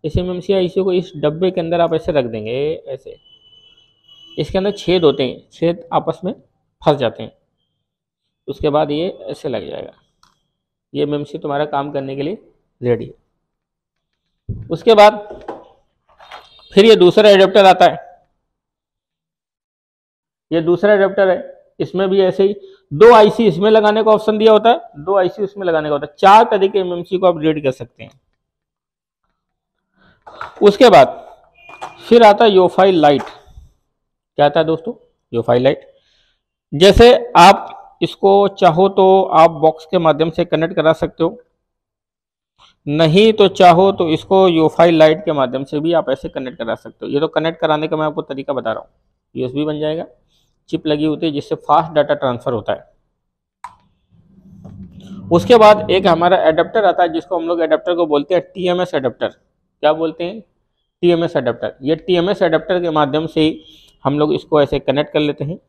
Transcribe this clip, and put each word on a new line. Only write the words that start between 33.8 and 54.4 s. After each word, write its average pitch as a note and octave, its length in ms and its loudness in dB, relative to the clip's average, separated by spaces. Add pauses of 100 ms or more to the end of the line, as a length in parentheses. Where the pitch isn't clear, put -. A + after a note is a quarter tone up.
आता D3 140 0
है D#3 60 -2
दोस्तों, D#3+ 280 -6 (380)
यूएफआई A#2+ 260 -2
Lite। C3 280 -2 (840)
जैसे G3 400 6 (260)
आप - 640 2
इसको G3 480 0
चाहो F#3+ 400 2
तो F#3+ 320 4 (120)
आप E3 180 6
box D#3 340 -2
के F#3 140 -4
माध्यम D#3 300 0
से E3+ 140 -4
connect E3 300 -4
करा D#3+ 200 0
सकते E3 300 -6
हो, F#3 140 -6 (1500)
नहीं E3 460 2
तो G3+ 180 2
चाहो F#3 420 4
तो F3 180 -4
इसको F#3+ 380 0
यूएफआई E3 420 2
Lite D#3 340 2
के E3 100 -4
माध्यम C3 300 -4
से D3 160 -8
भी E3 140 -4
आप D3+ 160 -2
ऐसे C#3 200 -6
connect C3 280 -14
करा A2+ 180 -8
सकते - 300 -18
हो। - 60 -8
ये C#3+ 80 -2
तो D#3 100 -4
connect D#3+ 300 -6
कराने D#3 280 -4
का D#3 80 -6
मैं D#3 100 -6
आपको D3+ 180 -8
तरीका C#3 280 -12
बता A#2 200 -6
रहा - 80 -10
हूँ, - 100 -20 (440)
यूएसबी B2+ 300 -6
बन D3+ 160 -8
जाएगा, D#3 260 -8 (600)
चिप D#3+ 180 -8
लगी D3+ 180 -2
होती D#3 220 -4
है D3+ 60 -4
जिससे C#3+ 220 -8 (100)
फास्ट D#3+ 300 -2
डेटा D3 220 -2
ट्रांसफर B2+ 360 -6
होता G#2+ 200 -8
है। - 140 -10 (2500)